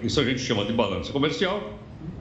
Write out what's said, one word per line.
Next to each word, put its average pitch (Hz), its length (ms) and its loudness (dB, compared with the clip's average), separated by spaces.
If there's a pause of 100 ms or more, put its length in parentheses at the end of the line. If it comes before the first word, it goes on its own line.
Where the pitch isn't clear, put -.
Isso 117 160 2
a 139 40 6
gente 123 160 0
chama 101 260 2
de 107 80 -2
balança 98 380 2
comercial 180 680 0 (420)